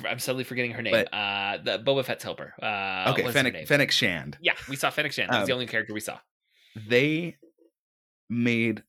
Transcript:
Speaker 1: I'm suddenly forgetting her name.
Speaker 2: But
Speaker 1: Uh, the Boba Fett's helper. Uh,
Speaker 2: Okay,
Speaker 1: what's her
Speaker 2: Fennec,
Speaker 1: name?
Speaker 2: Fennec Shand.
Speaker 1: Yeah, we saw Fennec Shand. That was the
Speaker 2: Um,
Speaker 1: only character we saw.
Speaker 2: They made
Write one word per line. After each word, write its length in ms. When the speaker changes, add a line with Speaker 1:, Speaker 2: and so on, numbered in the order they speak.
Speaker 1:
I'm 100
suddenly 240
forgetting 280
her 100
name. 100
Speaker 2:
But 220
Speaker 1:
Uh, 500
the 160
Boba 240
Fett's 220
helper. 360
Uh, 520
Speaker 2:
Okay, 100
Speaker 1:
what's 100
her 60
Speaker 2:
Fennec, 140
Speaker 1:
name? 120
Speaker 2:
Fennec 260
Shand. 500
Speaker 1:
Yeah, 140
we 80
saw 140
Fennec 240
Shand. 180
That 80
was 80
the 60
Speaker 2:
Um, 40
Speaker 1:
only 100
character 260
we 80
saw. 160
Speaker 2:
They 600
made 600